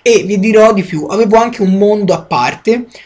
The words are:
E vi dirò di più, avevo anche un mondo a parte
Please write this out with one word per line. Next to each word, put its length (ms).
E 220
vi 160
dirò 340
di 100
più, 220
avevo 320
anche 240
un 160
mondo 360
a 80
parte 640